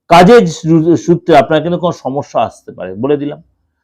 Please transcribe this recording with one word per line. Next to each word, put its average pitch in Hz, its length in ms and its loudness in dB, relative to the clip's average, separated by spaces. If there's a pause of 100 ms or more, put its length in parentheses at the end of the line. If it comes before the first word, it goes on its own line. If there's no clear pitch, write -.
কাজের 180 380 6
সূ-, 160 500 0
সূত্রে 165 400 0
আপনার 151 260 0
কিন্তু 175 160 -6
কোনো 170 140 -4
সমস্যা 139 480 -8
আসতে 107 320 -10
পারে, 92 220 -14
বলে 135 220 -4
দিলাম। 147 260 -10 (420)